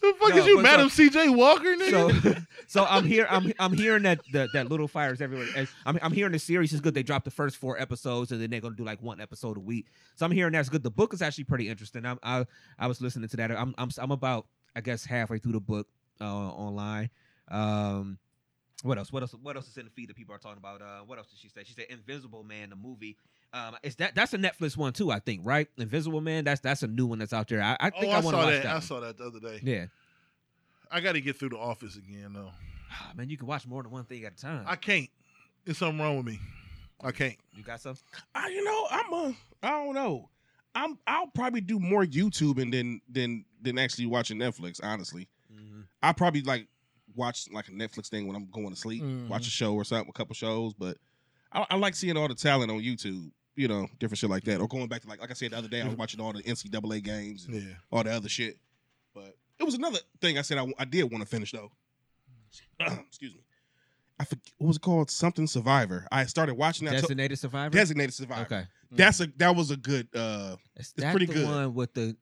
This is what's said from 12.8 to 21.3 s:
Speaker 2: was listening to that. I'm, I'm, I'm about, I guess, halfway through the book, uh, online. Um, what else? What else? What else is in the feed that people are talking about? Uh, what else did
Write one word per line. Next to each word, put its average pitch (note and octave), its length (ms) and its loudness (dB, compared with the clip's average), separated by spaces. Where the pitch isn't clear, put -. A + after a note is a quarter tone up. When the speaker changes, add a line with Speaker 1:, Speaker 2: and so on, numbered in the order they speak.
Speaker 2:
was B2 160 -2
listening A#2+ 260 -4
to - 100 -8
that. A2+ 120 0
I'm, A#2 260 -4
I'm, B2 220 -4
I'm C3 140 -4
about, B2+ 340 -2
I A#2 60 -8
guess, A#2 240 -6
halfway A#2 340 -4
through A#2 140 -2
the A2 80 0
book, G#2 280 -4
uh, G#2+ 40 -10
online. G#2 840 -6
Um, G2+ 680 -2
what B2+ 160 -2
else? G2 140 -12
What C3 100 -6
else? B2 100 -10
What C#3 140 -10
else C3 120 -14
is - 80 -20
in B2+ 80 -16
the A2+ 60 -20
feed A#2 180 -16
that A#2 80 -20
people G#2 180 -20
are G2+ 40 -20
talking G#2 200 -20
about? G2 240 -18
Uh, G2+ 240 -18
what A#2+ 120 -18
else G#2+ 100 -20
did G2 100 -20